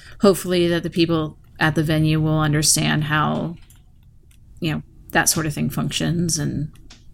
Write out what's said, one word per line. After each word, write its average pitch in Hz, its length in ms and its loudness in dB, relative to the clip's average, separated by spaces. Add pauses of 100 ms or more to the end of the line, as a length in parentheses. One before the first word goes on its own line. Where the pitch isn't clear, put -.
(200)
hopefully 180 480 4
that 170 140 0
the 165 80 -4
people 160 480 0 (220)
at 156 140 2
the 160 80 0
venue 156 380 2
will 156 200 2
understand 151 640 2
how, 156 520 -2 (1040)
you 170 120 -4
know, - 100 -6 (280)
that 160 180 2
sort 160 180 0
of 147 80 -4
thing 151 160 -2
functions 160 680 -2
and 143 320 -4 (440)